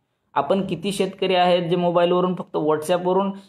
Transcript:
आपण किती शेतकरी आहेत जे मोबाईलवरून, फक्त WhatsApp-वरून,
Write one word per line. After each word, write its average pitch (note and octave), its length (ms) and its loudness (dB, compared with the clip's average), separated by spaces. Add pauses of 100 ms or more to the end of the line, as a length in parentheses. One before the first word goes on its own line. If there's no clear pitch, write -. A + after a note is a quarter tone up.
(340)
आपण F#3 340 0
किती F3+ 240 -6
शेतकरी F#3+ 440 -2
आहेत F3+ 280 4
जे E3+ 120 0
मोबाईलवरून, F3 600 2
फक्त F3 220 -8
WhatsApp-वरून, F3 760 0 (180)